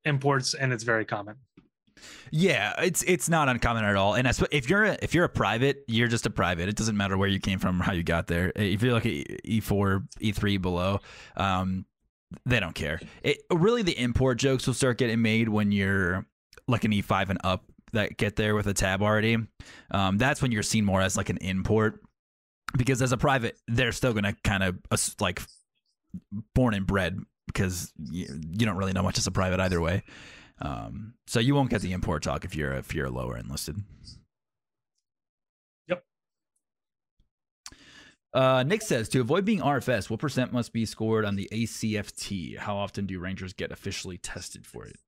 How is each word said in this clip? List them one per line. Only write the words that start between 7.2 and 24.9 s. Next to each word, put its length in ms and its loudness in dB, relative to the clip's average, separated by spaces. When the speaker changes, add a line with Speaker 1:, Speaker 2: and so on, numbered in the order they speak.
Speaker 2:
you 100 2
came 200 0
from 200 0
or 40 0
how 80 0
you 100 0
got 240 0
there. 300 0
If 260 0
you're, 120 2
like, 120 0
a 420 -6
E 120 0
four, 460 0
E 120 0
three 260 0
below, 440 0
um, 500 -2
they 120 2
don't 140 -4
care. 260 -4
It, 160 0
really, 300 4
the 160 0
import 400 2
jokes 260 2
will 80 0
start 240 2
getting 240 2
made 280 4
when 220 2
you're, 540 2
like, 160 0
an 100 2
E 100 0
five 260 0
and 140 -2
up 200 0
that 240 -2
get 200 0
there 180 2
with 100 0
a 80 0
tab 300 0
already. 340 4
Um, 260 2
that's 240 2
when 100 2
you're 120 0
seen 200 2
more 180 4
as, 140 2
like, 140 -2
an 80 -2
import, 640 0
because 240 2
as 120 2
a 40 0
private, 400 0
they're 260 2
still 200 0
gonna 300 0
kind 180 2
of, 140 2